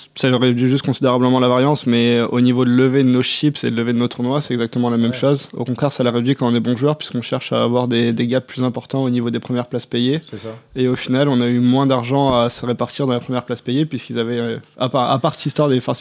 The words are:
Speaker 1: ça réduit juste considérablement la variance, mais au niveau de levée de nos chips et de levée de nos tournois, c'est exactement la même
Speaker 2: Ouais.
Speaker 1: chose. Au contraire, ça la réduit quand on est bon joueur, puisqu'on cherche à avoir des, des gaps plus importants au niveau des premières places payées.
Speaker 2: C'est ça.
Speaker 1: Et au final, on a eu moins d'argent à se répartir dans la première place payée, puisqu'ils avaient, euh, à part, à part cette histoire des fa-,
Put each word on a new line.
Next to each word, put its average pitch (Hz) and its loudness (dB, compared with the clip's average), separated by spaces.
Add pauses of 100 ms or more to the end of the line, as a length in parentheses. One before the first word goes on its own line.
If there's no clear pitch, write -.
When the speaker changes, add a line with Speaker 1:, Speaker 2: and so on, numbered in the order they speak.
(140)
Speaker 1:
ça 127 0
réduit 123 2
juste 135 0
considérablement 127 2
la 123 4
variance, 131 2
mais 120 4
au 117 0
niveau 123 4
de 123 2
levée 131 4
de 131 4
nos 127 4
chips - -2
et 120 0
de 117 -2
levée 117 -2
de 117 0
nos 120 0
tournois, 123 -2
c'est 139 -6
exactement 120 -2
la 117 0
même 117 2
Speaker 2:
Ouais. 123 -6
Speaker 1:
chose. 139 0
Au 123 -6
contraire, 135 -2
ça - -4
la 120 2
réduit 120 0
quand 127 -2
on 120 2
est 120 2
bon 117 0
joueur, 143 0
puisqu'on - -8
cherche - -6
à 117 0
avoir 120 0
des, 117 2
des 120 -2
gaps 127 -2
plus - -6
importants 127 -4
au 127 0
niveau 120 -2
des 117 -4
premières 120 -4
places 120 -6
payées. 127 -2 (100)
Speaker 2:
C'est 110 -14
ça. 107 -14 (260)
Speaker 1:
Et 127 2
au 127 2
final, 131 0
on 127 2
a 120 2
eu 120 2
moins 127 4
d'argent 131 2
à 120 2
se - -12
répartir 123 -4
dans 127 0
la 120 0
première 123 -6
place 123 -6
payée, 135 -2
puisqu'ils 123 -8
avaient, 117 -2
euh, 117 -4 (220)
à 127 -2
part, 123 0
à 135 2
part 151 -2
cette - -8
histoire 147 0
des 127 2
fa-, 135 -4